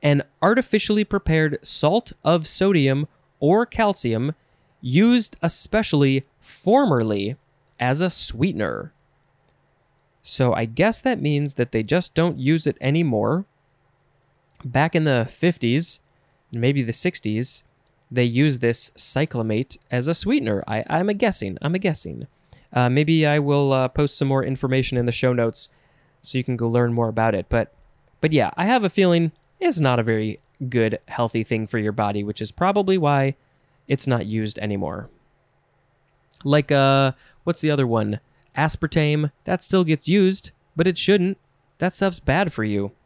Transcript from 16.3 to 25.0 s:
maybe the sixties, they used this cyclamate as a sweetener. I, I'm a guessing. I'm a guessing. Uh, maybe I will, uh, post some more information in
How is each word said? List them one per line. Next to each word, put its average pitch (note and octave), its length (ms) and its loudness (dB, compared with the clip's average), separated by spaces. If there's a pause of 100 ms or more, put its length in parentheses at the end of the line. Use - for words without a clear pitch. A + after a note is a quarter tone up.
maybe B2+ 300 0
the A#2 120 -4
sixties, A2 680 -4 (460)
they B2 140 0
used B2 380 2
this A#2 300 0
cyclamate A#2 840 -4 (140)
as B2 160 -2
a E3 60 0
sweetener. E3 540 -2
I, A2 200 -4
I'm F3+ 220 -2
a G#3 40 0
guessing. G3 480 -2
I'm D#3+ 140 -2
a F#3+ 40 -2
guessing. D3+ 460 -4 (480)
Uh, B2 160 2
maybe D3+ 360 2
I D3 120 2
will, C#3+ 360 2
uh, C3 160 2
post - 280 -2
some C#3 100 0
more C3+ 160 0
information C3 540 -2
in A#2+ 80 0